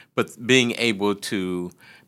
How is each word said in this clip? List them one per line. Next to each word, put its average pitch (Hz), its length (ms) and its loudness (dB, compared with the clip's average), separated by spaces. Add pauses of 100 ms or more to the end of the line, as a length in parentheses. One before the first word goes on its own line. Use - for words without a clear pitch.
(160)
but 120 300 -4
being 123 260 4
able 101 420 0
to 92 560 -6 (380)